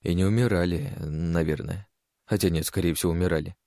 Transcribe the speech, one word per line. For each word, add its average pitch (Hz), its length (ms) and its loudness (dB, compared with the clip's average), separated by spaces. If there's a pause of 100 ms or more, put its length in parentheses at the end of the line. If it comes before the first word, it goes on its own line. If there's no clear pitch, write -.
И 85 100 0
не 92 120 2
умирали, 92 720 2
наверное. 82 880 -2 (380)
Хотя 101 240 2
нет, 80 160 0
скорее 85 280 0
всего, 87 180 0
умирали. 85 440 0 (120)